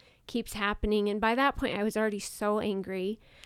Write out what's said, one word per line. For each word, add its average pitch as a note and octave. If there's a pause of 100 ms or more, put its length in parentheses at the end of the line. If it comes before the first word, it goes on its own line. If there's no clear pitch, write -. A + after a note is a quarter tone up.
(280)
keeps -
happening. G#3
And G#3
by A3+
that C4+
point, B3
I G3+
was G#3+
already G#3+
so G#3
angry. F#3+ (260)